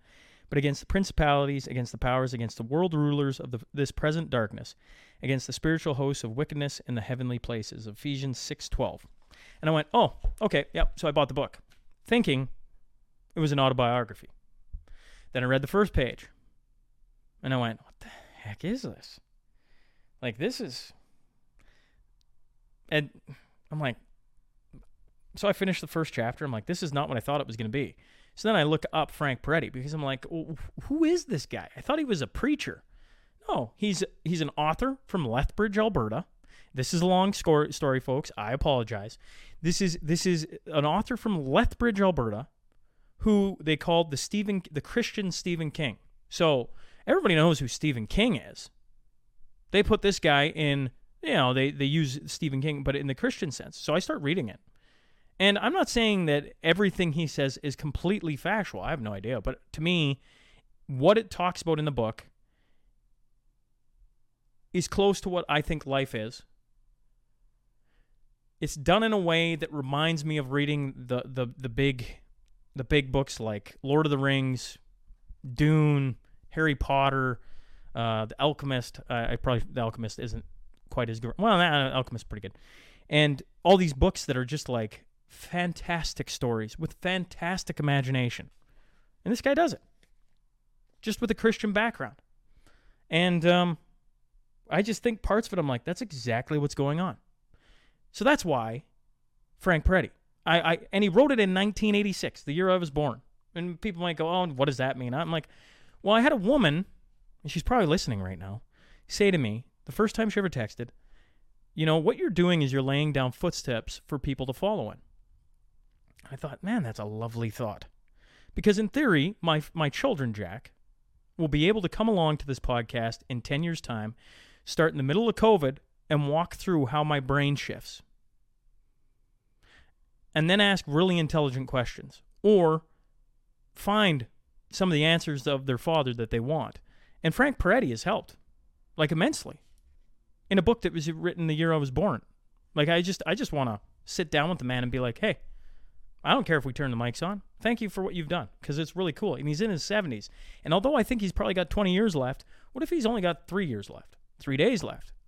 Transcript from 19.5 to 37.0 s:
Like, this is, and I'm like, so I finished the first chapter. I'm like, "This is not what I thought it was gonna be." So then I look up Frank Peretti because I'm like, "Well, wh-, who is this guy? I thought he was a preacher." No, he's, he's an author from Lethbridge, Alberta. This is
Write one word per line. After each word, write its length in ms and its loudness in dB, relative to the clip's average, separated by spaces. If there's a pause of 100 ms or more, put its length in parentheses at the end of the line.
Like, 160 -6
this 220 -4
is, 340 -12 (2000)
and 200 -2 (600)
I'm 80 -6
like, 160 -4 (1400)
so 120 -2
I 60 4
finished 280 -2
the 60 -10
first 260 -4
chapter. 320 -4
I'm 60 -4
like, 160 -6
"This 160 -4
is 100 -6
not 140 0
what 100 -4
I 40 -4
thought 200 -2
it 60 -8
was 100 -10
gonna 120 -4
be." 260 -4 (400)
So 140 -2
then 60 4
I 80 6
look 280 2
up 180 0
Frank 320 -4
Peretti 300 0
because 220 -8
I'm 100 -6
like, 260 -6
"Well, 300 -8
wh-, 240 -14
who 220 0
is 200 2
this 200 -4
guy? 300 -10
I 60 -16
thought 180 0
he 60 -2
was 160 0
a 60 -4
preacher." 560 -2 (680)
No, 260 -2
he's, 280 -2 (200)
he's 160 -2
an 160 -2
author 500 0
from 200 -2
Lethbridge, 520 0
Alberta. 480 0 (480)
This 200 -2
is 80 4